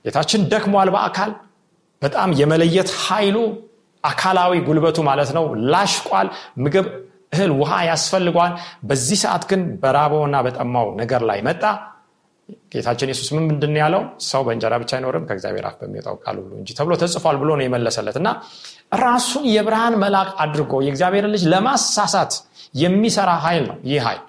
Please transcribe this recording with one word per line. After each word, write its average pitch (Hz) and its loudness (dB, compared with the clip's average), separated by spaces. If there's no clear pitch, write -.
ጌታችን 151 0
ደክሟል 196 2
በአካል 196 0
በጣም 185 0
የመለየት 165 4
ኃይሉ 202 0
አካላዊ 180 2
ጉልበቱ 156 2
ማለት 139 2
ነው 165 0
ላሽቋል። 190 2
ምግብ፣ 151 2
እህል፣ 175 2
ውሃ 143 2
ያስፈልገዋል። 170 2
በዚህ 135 0
ሰዓት - 0
ግን 190 2
በራበውና 143 2
በጠማው 123 0
ነገር 117 0
ላይ 107 0
መጣ። 165 -2
ጌታችን 120 -2
ኢየሱስ 127 -6
ምን፣ 156 0
ምንድን 151 0
ነው 151 0
ያለው? 160 2
"ሰው - -2
በእንጀራ 117 0
ብቻ 120 -4
አይኖርም 131 -4
ከእግዚአብሔር 101 -6
አፍ 101 -10
በሚወጣው 101 -10
ቃል 104 -8
ሁሉ 98 -12
እንጂ" 101 -14
ተብሎ 160 0
ተጽፏል 170 0
ብሎ 143 0
ነው 147 0
የመለሰለት። 113 -2
እና 175 0
ራሱን 254 0
የብርሃን 220 2
መልአክ 196 2
አድርጎ 151 -2
የእግዚአብሔርን 180 0
ልጅ 196 0
ለማሳሳት 202 0
የሚሰራ 190 2
ኃይል 160 0
ነው - -8
ይህ 139 -2
ኃይል። 110 -4